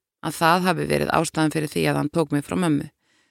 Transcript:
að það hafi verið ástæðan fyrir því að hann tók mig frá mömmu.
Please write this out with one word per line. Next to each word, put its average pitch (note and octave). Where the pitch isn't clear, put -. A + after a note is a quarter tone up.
að D#3
það F3+
hafi D3+
verið C#3+
ástæðan D#3+
fyrir D#3
því E3
að C#3+
hann C#3+
tók D#3+
mig D3
frá -
mömmu. D3+